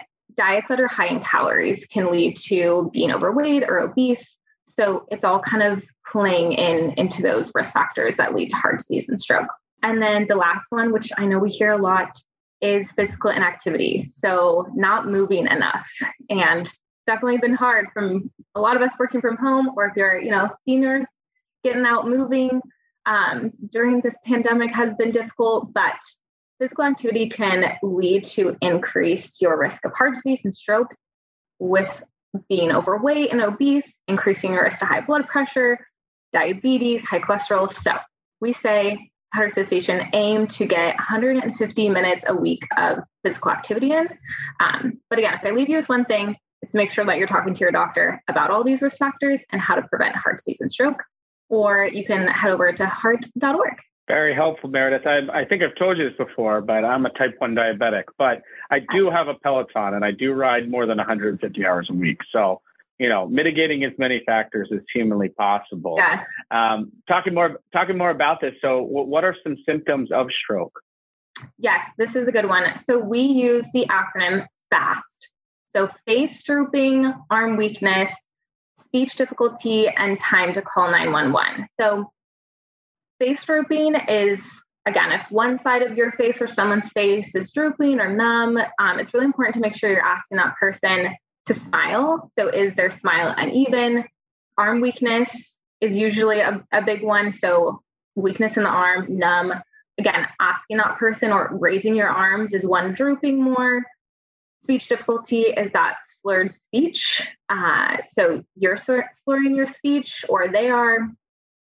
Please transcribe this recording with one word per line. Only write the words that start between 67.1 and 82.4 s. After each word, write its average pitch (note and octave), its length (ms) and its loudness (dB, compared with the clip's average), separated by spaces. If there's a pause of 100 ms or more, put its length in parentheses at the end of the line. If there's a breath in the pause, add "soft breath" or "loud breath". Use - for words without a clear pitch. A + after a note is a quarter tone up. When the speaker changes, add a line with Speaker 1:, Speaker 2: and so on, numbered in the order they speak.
Speaker 2:
more, E3+ 260 0 (140)
talking F3+ 240 0
more F3 120 0
about D3+ 300 0
this. C3+ 220 -4
So C3 180 2
w-, C3+ 260 -4
what D3+ 160 0
are F3+ 220 0
some C#3+ 140 -6 (100)
symptoms D3+ 440 -2
of B2+ 160 0 (140)
stroke? F#2 380 -6 (760)
Speaker 1:
Yes, G#3+ 260 0 (140)
this A3+ 180 -2
is B3 100 0
a B3 60 0
good G#3 160 2
one. F3+ 300 0
So A#3+ 200 2
we A#3 220 -2
use B3 540 2
the B3 160 2
acronym F#3+ 560 0 (240)
fast. - 580 -2 (480)
So G3 140 0 (160)
face B3+ 360 0
drooping, C4+ 720 2 (180)
arm A3 280 0
weakness, G3+ 520 0 (640)
speech - 400 -2
difficulty, A#3 720 2
and G3 300 0
time F3+ 340 2
to F#3+ 100 -4
call F3+ 280 0
nine E3+ 220 2
one D3 200 0
one. - 340 -2 (140)
So G#3 320 0 (1080)